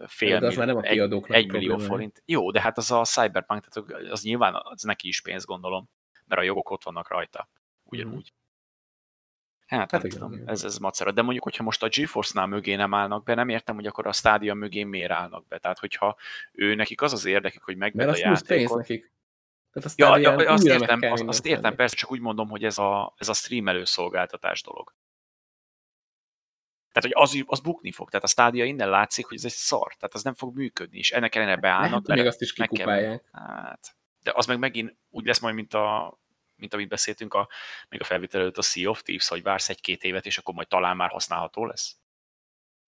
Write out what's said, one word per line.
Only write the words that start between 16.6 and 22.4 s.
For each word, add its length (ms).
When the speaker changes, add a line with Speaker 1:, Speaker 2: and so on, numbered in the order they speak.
Speaker 1:
nekik 260
az 120
az 120
érdekük, 380
hogy 140
megvedd 300
Speaker 2:
Mert 100
Speaker 1:
a 40
Speaker 2:
az 60
plusz 200
pénz 140
Speaker 1:
játékot. 160
Speaker 2:
nekik. 340
Tehát 180
a 60
Speaker 1:
Ja, 120
Speaker 2:
Stadia-n 320
Speaker 1:
ja, 120
azt 120
Speaker 2:
újra 100
meg 80
Speaker 1:
értem, 180
Speaker 2:
kell 120
Speaker 1:
azt, 80
Speaker 2:
mindent 180
Speaker 1:
azt 80
értem, 160
Speaker 2:
venni. 140
Speaker 1:
persze, 200
csak 160
úgy 80
mondom, 300